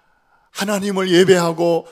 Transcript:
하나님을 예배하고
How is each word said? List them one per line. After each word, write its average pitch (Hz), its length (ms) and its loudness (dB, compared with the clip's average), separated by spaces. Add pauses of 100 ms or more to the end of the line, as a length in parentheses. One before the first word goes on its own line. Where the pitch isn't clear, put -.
(520)
하나님을 196 600 -4
예배하고 170 800 2